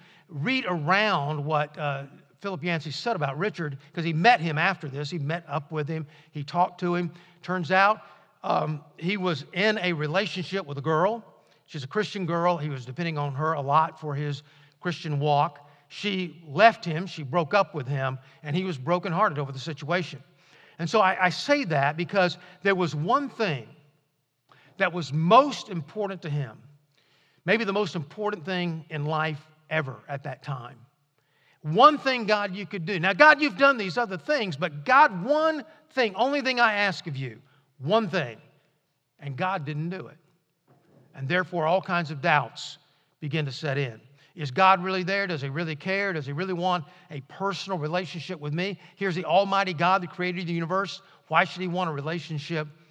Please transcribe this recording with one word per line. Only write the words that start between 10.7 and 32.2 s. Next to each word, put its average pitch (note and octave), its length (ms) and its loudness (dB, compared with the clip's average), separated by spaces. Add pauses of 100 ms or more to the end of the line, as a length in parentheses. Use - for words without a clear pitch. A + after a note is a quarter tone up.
a C#3 40 -10
girl. F3+ 400 2 (440)
She's C#3+ 180 -10
a - 20 -10
Christian G3 400 -4
girl. E3+ 300 2
He D3+ 120 -4
was C3 160 -8
depending D#3 320 -6
on C#3+ 180 -4
her D#3 180 0
a D3+ 80 -2
lot D#3 400 2
for D3+ 140 -6
his D3 280 -4 (380)
Christian D#3 400 -4
walk. D3 480 0 (200)
She F3+ 580 -6
left F#3 380 6
him, E3+ 220 -4
she E3 160 -10
broke D#3 320 -2
up G3 200 4
with C3+ 120 -6
him, C3+ 320 -2 (240)
and D3+ 140 -4
he F#3+ 80 0
was F3 140 -4
brokenhearted F3 600 0
over C#3 140 -4
the C3 60 -10
situation. D#3 640 -4 (560)
And E3 100 -4
so A3 120 4
I, F#3 260 4
I - 20 6
say C#4+ 360 0
that D3+ 320 0
because F3+ 420 0 (240)
there G3 120 4
was E3+ 200 0
one A#3 340 0
thing C3+ 400 -4 (1120)
that F#3 140 2
was D3+ 200 -6
most A3 560 4
important F#3+ 540 -6
to D#3+ 80 -6
him, B2+ 280 -4 (840)
maybe A3 200 2
the G3 80 -2
most G3+ 240 -2
important G3 480 -6
thing E3+ 460 -4
in D3 140 -6
life D#3 420 -2 (220)
ever C3+ 400 -4
at C#3 140 -8
that C3 200 -12
time. B2 360 -10 (840)
One A#3+ 360 6
thing, B3+ 260 0